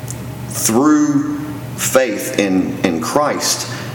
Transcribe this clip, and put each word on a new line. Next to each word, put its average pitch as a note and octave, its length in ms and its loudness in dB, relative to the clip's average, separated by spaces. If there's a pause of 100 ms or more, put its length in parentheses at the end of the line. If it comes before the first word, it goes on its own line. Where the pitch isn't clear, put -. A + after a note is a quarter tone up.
(500)
through D3 880 2 (380)
faith A#2+ 640 2
in, F#2 460 2
in E2 160 0
Christ, - 680 0 (260)